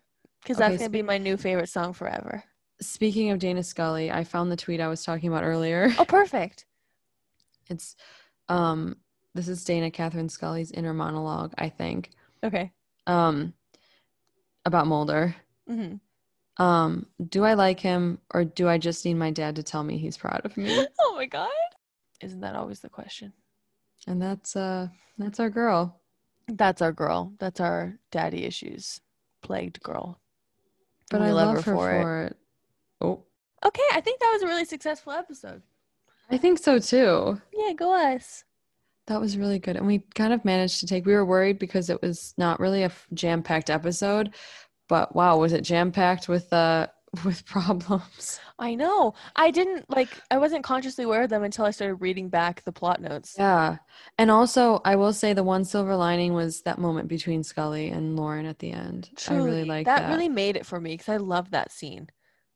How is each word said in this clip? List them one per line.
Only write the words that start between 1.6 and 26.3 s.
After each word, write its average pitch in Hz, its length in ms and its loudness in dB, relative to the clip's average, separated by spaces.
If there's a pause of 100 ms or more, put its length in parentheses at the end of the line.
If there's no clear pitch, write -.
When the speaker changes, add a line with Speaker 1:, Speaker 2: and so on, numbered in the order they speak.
Speaker 1:
song 180 240 -4
forever. - 520 -8 (360)
Speaker 2:
Speaking 214 500 0
of 196 100 -2
Dana 180 220 -2
Scully, 160 480 -4
I 165 140 -2
found 175 260 -2
the 175 60 -2
tweet 170 240 -6
I 160 80 -2
was 165 160 -6
talking 165 240 -4
about 165 160 -2
earlier. 165 540 0
Speaker 1:
Oh, 349 80 6
perfect. 330 580 2 (1040)
Speaker 2:
It's, - 280 -12 (520)
um, 165 480 0 (380)
this 180 140 -6
is 180 160 -8
Dana 165 260 0
Catherine 165 400 -4
Scully's 165 420 -6
inner 165 220 -4
monologue, 156 640 -4
I 160 100 -2
think. 170 420 -8 (320)
Speaker 1:
Okay. 190 300 -4 (340)
Speaker 2:
Um, 170 460 2 (1120)
about 165 220 2
Mulder. 151 480 0 (340)
Speaker 1:
Mm-hmm. 208 280 -6 (680)
Speaker 2:
Um, 170 440 2 (240)
"Do 196 140 2
I 220 100 6
like 190 260 4
him, 180 400 0 (120)
or 175 120 2
do 175 240 0
I 170 100 4
just 170 260 -4
need 175 100 0
my 160 160 0
dad 151 260 -4
to 151 60 -8
tell 151 200 -6
me 151 160 -6
he's 156 180 -8
proud - 280 -6
of 208 120 -8
me?" 226 360 0
Speaker 1:
<laughs> - 80 -20
Oh 523 160 2
my 262 100 -6
God. 339 220 -6 (720)
Isn't 185 200 -14
that - 160 -8
always - 240 -10
the - 80 -20
question? - 440 -18 (760)
Speaker 2:
And 180 140 -4
that's, 196 360 -6
uh, 185 320 -4 (280)
that's 208 240 -8
our 226 100 0
girl. 202 500 0 (480)